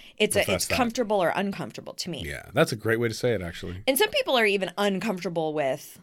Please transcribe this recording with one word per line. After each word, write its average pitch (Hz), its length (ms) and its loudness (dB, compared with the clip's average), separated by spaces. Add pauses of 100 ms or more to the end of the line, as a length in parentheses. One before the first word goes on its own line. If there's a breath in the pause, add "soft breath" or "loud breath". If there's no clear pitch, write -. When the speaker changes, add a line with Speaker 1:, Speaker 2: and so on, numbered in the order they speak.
(180 loud breath)
Speaker 1:
it's 208 180 2
a, 202 40 6
Speaker 2:
profess 196 140 2
Speaker 1:
it's 180 140 0
Speaker 2:
that. - 80 0
Speaker 1:
comfortable 220 460 2
or 160 120 4
uncomfortable 190 600 -4
to - 160 -8
me. 160 140 -8
Speaker 2:
Yeah, - 300 -8
that's 151 180 4
a 127 40 -2
great 113 240 2
way 120 80 2
to 110 60 -4
say 123 200 2
it, 95 80 0
actually. 90 440 -8
Speaker 1:
And 262 120 2
some 415 120 4
people 508 260 0
are 226 100 6
even 196 320 2
uncomfortable 185 720 0
with 147 500 -2